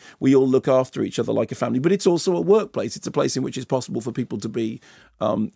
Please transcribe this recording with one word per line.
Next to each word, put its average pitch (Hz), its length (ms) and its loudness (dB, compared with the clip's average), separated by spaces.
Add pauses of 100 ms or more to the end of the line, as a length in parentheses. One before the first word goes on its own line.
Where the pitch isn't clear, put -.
(200)
We 135 160 6
all 135 120 6
look 127 200 2
after 127 360 2
each - 160 -4
other 113 140 -2
like 113 180 -2
a 123 40 -10
family. 123 220 -2
But 160 140 2
it's 196 160 2
also 175 280 2
a 170 60 -2
workplace. 165 540 0
It's - 100 -14
a - 60 -8
place 139 260 0
in 131 60 -2
which 127 140 -8
it's 131 80 -8
possible 127 360 -4
for 117 100 -6
people 117 280 -6
to 110 100 -8
be, 113 320 -6 (400)
um, 107 340 -2